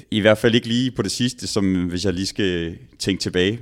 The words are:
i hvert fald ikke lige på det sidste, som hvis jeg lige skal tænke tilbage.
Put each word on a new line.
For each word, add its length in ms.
i 80
hvert 180
fald 180
ikke 120
lige 240
på 100
det 100
sidste, 360
som 380
hvis 200
jeg 80
lige 120
skal 520
tænke 220
tilbage. 400